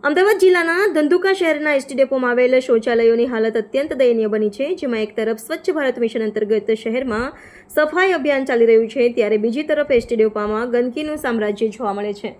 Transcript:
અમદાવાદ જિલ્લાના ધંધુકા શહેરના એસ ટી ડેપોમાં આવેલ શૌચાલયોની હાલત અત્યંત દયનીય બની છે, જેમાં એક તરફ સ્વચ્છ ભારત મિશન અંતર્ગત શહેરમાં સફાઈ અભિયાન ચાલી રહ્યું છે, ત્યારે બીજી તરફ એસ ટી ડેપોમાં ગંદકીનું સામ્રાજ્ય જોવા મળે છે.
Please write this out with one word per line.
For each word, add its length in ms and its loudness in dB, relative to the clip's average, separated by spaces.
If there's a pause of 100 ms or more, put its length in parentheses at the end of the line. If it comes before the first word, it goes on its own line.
અમદાવાદ 400 2
જિલ્લાના 520 4
ધંધુકા 380 2
શહેરના 420 0
એસ 100 0
ટી 100 -12
ડેપોમાં 360 0
આવેલ 280 4
શૌચાલયોની 720 2
હાલત 280 -2
અત્યંત 320 -4
દયનીય 400 2
બની 160 0
છે, 260 -4
જેમાં 300 -4
એક 100 -14
તરફ 280 -2
સ્વચ્છ 340 -6
ભારત 260 -2
મિશન 220 -2
અંતર્ગત 480 -2
શહેરમાં 560 -4 (460)
સફાઈ 420 2
અભિયાન 320 -2
ચાલી 220 4
રહ્યું 240 4
છે, 140 2
ત્યારે 280 0
બીજી 260 -2
તરફ 340 0
એસ 120 -2
ટી 140 -2
ડેપોમાં 520 -2
ગંદકીનું 480 -4
સામ્રાજ્ય 540 -2
જોવા 220 -4
મળે 140 -6
છે. 260 -10